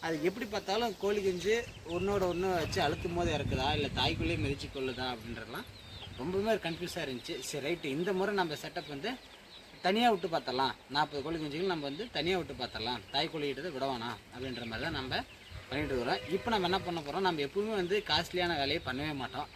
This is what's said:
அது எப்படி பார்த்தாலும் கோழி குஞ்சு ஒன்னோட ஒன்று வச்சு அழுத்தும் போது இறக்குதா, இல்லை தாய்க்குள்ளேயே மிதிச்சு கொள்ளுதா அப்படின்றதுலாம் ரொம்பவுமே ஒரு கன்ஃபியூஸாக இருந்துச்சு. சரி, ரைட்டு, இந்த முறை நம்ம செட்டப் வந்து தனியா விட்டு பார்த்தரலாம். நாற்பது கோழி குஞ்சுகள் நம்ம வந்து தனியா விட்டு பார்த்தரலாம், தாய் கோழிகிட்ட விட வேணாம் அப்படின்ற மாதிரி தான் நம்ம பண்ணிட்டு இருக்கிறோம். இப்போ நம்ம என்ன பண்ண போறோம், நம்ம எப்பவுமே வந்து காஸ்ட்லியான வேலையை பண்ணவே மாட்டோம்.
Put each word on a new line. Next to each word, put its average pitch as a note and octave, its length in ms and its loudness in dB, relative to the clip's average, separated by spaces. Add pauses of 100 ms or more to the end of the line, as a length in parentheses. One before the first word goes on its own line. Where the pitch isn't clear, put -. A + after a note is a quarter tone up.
அது E3 160 0 (120)
எப்படி A3+ 180 -2
பார்த்தாலும் G3+ 560 0
கோழி G#3 240 4
குஞ்சு F#3 280 4 (400)
ஒன்னோட F#3+ 280 4 (100)
ஒன்று F3 160 2 (100)
வச்சு D#3 280 2
அழுத்தும் E3+ 320 0
போது E3+ 180 4
இறக்குதா, C#3 320 2 (100)
இல்லை C#3 120 2 (100)
தாய்க்குள்ளேயே E3 440 2
மிதிச்சு C#3 300 -2
கொள்ளுதா C3 380 -2
அப்படின்றதுலாம் A#2 540 -8 (540)
ரொம்பவுமே F#3+ 360 2
ஒரு - 100 0
கன்ஃபியூஸாக E3 400 -4
இருந்துச்சு. C3 280 -4 (140)
சரி, C#3 180 -2
ரைட்டு, E3 300 -2
இந்த F3+ 220 0
முறை G3+ 160 2
நம்ம F3 200 2 (100)
செட்டப் D#3 300 -8
வந்து D#3 160 -4 (760)
தனியா A3+ 260 8
விட்டு F3+ 220 2
பார்த்தரலாம். B2+ 400 2 (200)
நாற்பது C#3+ 300 2
கோழி E3 160 -2
குஞ்சுகள் D#3 320 0
நம்ம D3+ 180 -2
வந்து D#3+ 140 -4 (120)
தனியா E3 240 2
விட்டு C#3+ 200 -4
பார்த்தரலாம், A#2 420 -4 (120)
தாய் D3+ 180 0
கோழிகிட்ட D3 440 -2
விட C3 140 0
வேணாம் A#2 260 -2 (180)
அப்படின்ற B2 360 -4
மாதிரி A2+ 160 -2
தான் D#3 140 -2
நம்ம C3 120 -4 (560)
பண்ணிட்டு C#3 260 -2
இருக்கிறோம். C3 280 0 (140)
இப்போ F#3+ 180 -2
நம்ம F3+ 140 2
என்ன F#3+ 180 2
பண்ண E3+ 200 0
போறோம், F3 200 0
நம்ம E3 200 2
எப்பவுமே G#3 340 -2
வந்து F3+ 160 2 (140)
காஸ்ட்லியான E3+ 500 2
வேலையை C#3+ 280 2
பண்ணவே C#3+ 240 -2 (100)
மாட்டோம். B2+ 340 -6